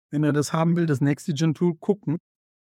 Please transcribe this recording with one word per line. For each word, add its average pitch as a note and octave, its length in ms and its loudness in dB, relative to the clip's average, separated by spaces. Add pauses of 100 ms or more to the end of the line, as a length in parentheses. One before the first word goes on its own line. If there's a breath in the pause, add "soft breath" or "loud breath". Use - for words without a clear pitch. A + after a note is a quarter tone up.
(100)
wenn D3 120 0
er C#3+ 100 2
das C#3+ 200 -2
haben E3+ 220 2
will, E3+ 100 2
das C#3+ 140 0
Nexigen D3 560 0
Tool, F3 200 0
gucken, F#3 420 -2 (520)